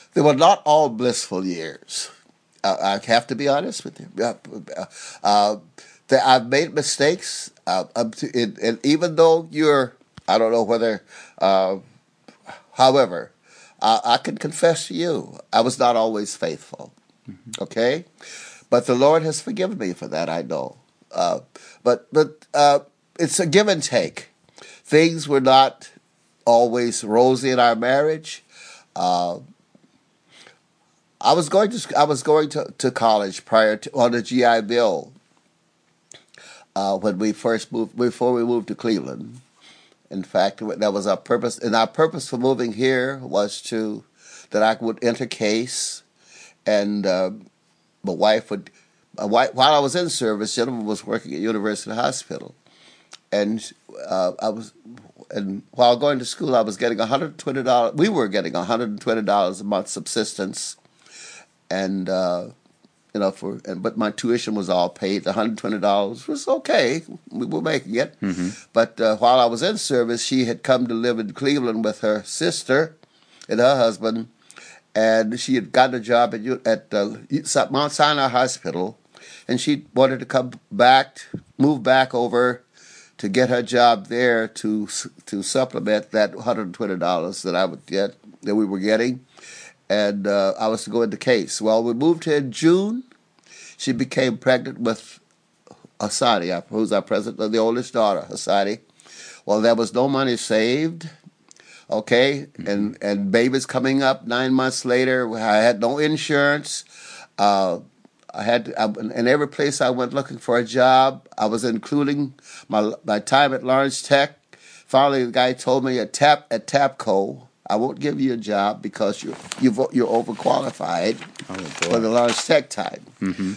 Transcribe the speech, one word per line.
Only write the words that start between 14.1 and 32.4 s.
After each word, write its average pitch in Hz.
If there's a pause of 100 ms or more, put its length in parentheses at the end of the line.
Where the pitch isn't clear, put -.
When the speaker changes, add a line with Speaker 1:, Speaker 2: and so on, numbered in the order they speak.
Speaker 1:
can -
confess 160
to 170
you, 156 (140)
I 110
was 123
not 123
always 110
faithful. - (380)
Speaker 2:
Mm-hmm. 104
Speaker 1:
Okay? 123 (640)
But 123
the 127
Lord 147
has 156
forgiven 190
me 98
for -
that, 80
I 82
know. 65 (360)
Uh, 87 (420)
but, 120
but, 151
uh, 143 (380)
it's 170
a 180
give 196
and 170
take. 92 (560)
Things 160
were 139
not 131 (540)
always 120
rosy 123
in 127
our 120
marriage. 143 (500)
Uh, 87 (1800)
I 131
was 165
going 202
to 240
sc-, -
I 147
was 147
going 156